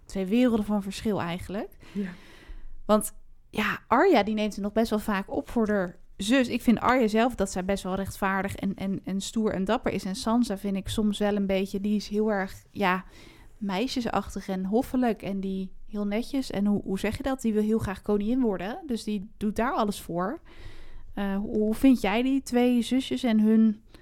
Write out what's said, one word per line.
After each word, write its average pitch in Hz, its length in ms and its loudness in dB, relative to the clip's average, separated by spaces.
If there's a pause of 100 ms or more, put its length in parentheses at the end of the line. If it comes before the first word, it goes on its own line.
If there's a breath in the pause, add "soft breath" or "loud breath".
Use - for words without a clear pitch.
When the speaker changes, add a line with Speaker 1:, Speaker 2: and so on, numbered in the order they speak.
Speaker 1:
twee 190 220 -4
werelden 226 380 4
van 208 180 0
verschil 196 380 -2
eigenlijk. 180 560 -6 (160 loud breath)
Speaker 2:
Ja. 196 160 -4 (760 loud breath)
Speaker 1:
Want 214 280 2 (380)
ja, 214 360 -2
Arya 277 360 6
die 208 120 0
neemt 214 200 -2
het 202 100 -6
nog 202 80 -4
best 226 180 2
wel 214 80 2
vaak 202 320 -2
op - 200 -4
voor 220 180 0
haar 190 280 0 (200)
zus. 240 320 2
Ik 240 140 -4
vind 226 180 6
Arya 247 280 4
zelf 226 260 2
dat 196 160 -2
zij 185 140 -4
best 196 180 -2
wel 185 120 -4
rechtvaardig 190 600 -2
en, 190 180 -2
en, 190 300 -4
en 190 160 -4
stoer 214 320 -2
en 190 120 -2
dapper 233 280 0
is. 190 120 -4
En 190 100 -4
Sansa 226 440 0
vind 196 180 -4
ik 190 120 -6
soms 208 300 0
wel 208 180 0
een 202 100 -2
beetje, 196 340 -2
die 208 160 0
is 202 120 -4
heel 214 240 0
erg, 190 380 -4
ja, 185 340 0 (540 loud breath)
meisjesachtig 202 920 -4
en 190 160 -4
hoffelijk. 233 580 0
En 196 180 -6
die 190 320 -6 (140)
heel 208 200 -6
netjes. 240 440 -2
En 202 160 0
hoe, 208 160 2
hoe 190 160 -4
zeg 208 180 -2
je - 60 -6
dat? 269 180 -2
Die 226 120 0
wil 214 100 2
heel 214 160 2
graag 202 240 -4
koningin 208 380 0
worden. 214 460 -2
Dus 226 180 -4
die 214 320 -4
doet 208 200 -2
daar 240 180 0
alles 214 260 0
voor. 185 400 -4 (760 loud breath)
Eh, 196 220 -2
hoe, 214 200 -4
hoe 214 180 2
vind 262 260 6
jij 208 220 2
die 262 200 2
twee 240 400 4
zusjes 254 400 -2
en 220 180 4
hun 220 420 4 (200 loud breath)